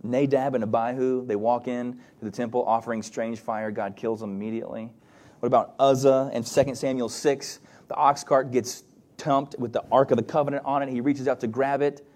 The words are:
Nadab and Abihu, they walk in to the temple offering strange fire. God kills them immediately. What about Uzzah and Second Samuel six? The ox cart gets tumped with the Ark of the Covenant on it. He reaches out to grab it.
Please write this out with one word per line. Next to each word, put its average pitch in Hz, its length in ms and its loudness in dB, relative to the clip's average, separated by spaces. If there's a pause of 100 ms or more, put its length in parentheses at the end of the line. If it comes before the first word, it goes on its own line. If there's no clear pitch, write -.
Nadab 131 500 2
and 120 80 0
Abihu, 127 640 0
they 113 80 0
walk 117 320 0
in 123 320 -6 (220)
to - 40 -10
the 107 60 -6
temple 123 340 -2
offering 113 380 0
strange 113 380 -6
fire. 107 320 -6
God 101 240 -6
kills 113 240 -4
them 107 100 -8
immediately. 113 640 -8 (480)
What 120 80 0
about 123 320 2
Uzzah 135 520 4
and 117 140 -4
Second 131 300 0
Samuel 131 320 -2
six? - 500 -4 (300)
The - 80 -6
ox 143 260 2
cart 135 300 2
gets 120 320 -2 (320)
tumped 139 420 -2
with 117 140 -4
the 117 180 -2
Ark 131 220 6
of 120 60 4
the 110 40 2
Covenant 143 420 -2
on 139 200 0
it. 135 40 -6
He 127 120 -4
reaches 131 260 0
out 127 140 0
to 123 80 -2
grab 135 340 0
it. 143 340 -2